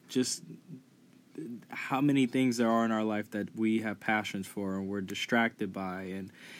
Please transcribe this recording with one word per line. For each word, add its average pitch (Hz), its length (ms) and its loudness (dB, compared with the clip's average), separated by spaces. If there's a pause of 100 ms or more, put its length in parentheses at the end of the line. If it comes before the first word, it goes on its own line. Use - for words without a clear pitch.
just - 340 0 (1300)
how - 320 -2
many 139 260 6
things 127 300 4
there 117 140 4
are 113 140 4
in 113 80 2
our 107 120 2
life 107 280 -2
that 101 220 -4
we 110 260 2
have 107 200 -4
passions 104 460 -2
for 95 300 -4
and 98 120 -2
we're 101 120 -4
distracted 104 720 -2
by 95 320 -6
and 95 260 -8 (280)